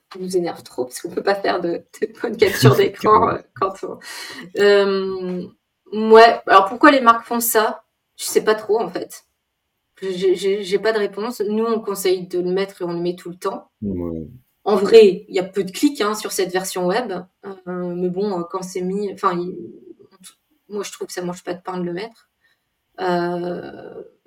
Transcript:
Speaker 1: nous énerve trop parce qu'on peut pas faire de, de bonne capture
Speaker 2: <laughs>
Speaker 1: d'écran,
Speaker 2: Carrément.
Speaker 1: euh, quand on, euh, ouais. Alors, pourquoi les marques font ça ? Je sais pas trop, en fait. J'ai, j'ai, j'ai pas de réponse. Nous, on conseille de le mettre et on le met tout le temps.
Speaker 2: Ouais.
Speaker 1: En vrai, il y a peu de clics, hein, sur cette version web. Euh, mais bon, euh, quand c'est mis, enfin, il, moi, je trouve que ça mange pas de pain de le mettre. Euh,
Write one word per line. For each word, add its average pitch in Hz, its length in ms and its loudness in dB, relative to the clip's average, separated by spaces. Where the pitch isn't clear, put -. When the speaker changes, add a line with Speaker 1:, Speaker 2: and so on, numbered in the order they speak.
Speaker 1:
nous 180 180 -4
énerve 170 260 -4
trop - 220 -8
parce - 160 -12
qu'on 170 100 -12
peut 180 120 -6
pas 196 120 0
faire 196 260 -2
de, 170 220 -4
de - 200 -6
bonne - 160 -6
capture - 380 4
Speaker 2:
<laughs> - 20 2
Speaker 1:
d'écran, - 440 4
Speaker 2:
Carrément. - 180 0
Speaker 1:
euh, - 40 -16
quand - 140 -2
on, - 140 -12
euh, 190 840 2
ouais. 220 540 8
Alors, 196 200 6
pourquoi 294 240 4
les 269 100 6
marques 233 260 4
font 233 140 -4
ça ? - 440 0
Je - 80 -12
sais - 180 0
pas - 120 2
trop, 415 260 0
en - 80 -4
fait. - 360 -12
J'ai, 185 320 0
j'ai, 196 300 -2
j'ai 190 140 0
pas 214 140 0
de 214 60 -2
réponse. 208 420 -4
Nous, 214 240 -2
on 226 160 0
conseille 190 460 -2
de 180 140 -4
le 180 100 -2
mettre 190 320 -4
et - 20 -4
on 175 80 -6
le 170 80 -6
met 175 140 -4
tout 175 160 -14
le 175 60 -14
temps. - 340 -8
Speaker 2:
Ouais. 85 440 -6
Speaker 1:
En 202 120 2
vrai, 196 520 6
il - 60 -8
y 190 40 -2
a 180 60 -2
peu 190 200 -6
de 185 60 -10
clics, 285 300 -2
hein, 208 140 -2
sur 202 180 -10
cette 180 200 -2
version 185 340 -4
web. 202 260 -2
Euh, 180 500 -10
mais 180 140 -2
bon, 185 320 -4
euh, - 100 -4
quand 190 120 -6
c'est 185 200 -8
mis, 190 300 -4
enfin, 180 260 -2
il, 180 180 -8
moi, 202 160 -6
je - 80 -14
trouve - 160 -12
que - 40 -20
ça 180 100 -8
mange 175 200 -8
pas 180 120 -8
de 180 80 -14
pain 185 160 -8
de 180 60 -4
le 175 80 -4
mettre. 208 380 -12
Euh, 175 1000 -4